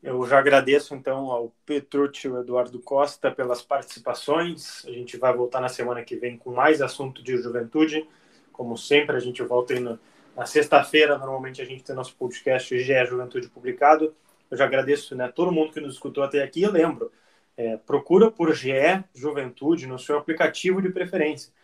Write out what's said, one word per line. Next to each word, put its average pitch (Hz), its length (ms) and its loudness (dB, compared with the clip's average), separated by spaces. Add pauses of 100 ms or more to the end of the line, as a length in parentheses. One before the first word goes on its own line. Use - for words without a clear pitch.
Eu 127 240 -4
já 131 100 6
agradeço, 139 600 4
então, 135 340 -6
ao 120 220 -4 (120)
Petrucci 143 600 -4
e 135 40 -4
ao 123 100 -6
Eduardo 123 400 -4
Costa 139 500 -2
pelas 123 320 -4
participações. 143 1200 -4
A 131 60 -14
gente 123 260 -12
vai 127 160 2
voltar 123 280 -2
na 127 80 -2
semana 120 340 -6
que 120 140 -10
vem 120 200 -8
com 123 160 -12
mais 143 300 4
assunto 131 400 -8
de 127 140 -4
Juventude. 123 680 0 (460)
Como 117 260 -10
sempre, 147 380 2
a 127 60 0
gente 123 240 -8
volta 123 300 0
aí 123 40 -2
no, 120 180 -6 (380)
na 120 100 -8
sexta-feira. 147 720 4
Normalmente 131 460 -8
a - 20 -8
gente 127 200 -16
tem 135 100 -10
nosso 127 220 -10
podcast 127 600 -2
G 131 160 0
E 127 140 4
Juventude 123 420 -8
publicado. 151 640 2 (380)
Eu 127 60 -8
já 135 80 4
agradeço, 135 500 0
né, 127 140 -4
todo 180 240 0
mundo 156 200 0
que 156 80 -10
nos 143 140 -12
escutou 139 300 -4
até 139 180 0
aqui. 160 200 -2
Eu 202 100 2
lembro: 160 400 2 (440)
é, 113 200 -4
procura 165 520 4
por 170 240 0
G 135 200 -2
E 170 320 2 (100)
Juventude 139 720 -2
no 131 140 -10
seu - 180 -2
aplicativo 175 640 0
de 185 80 0
preferência. 156 640 -2 (120)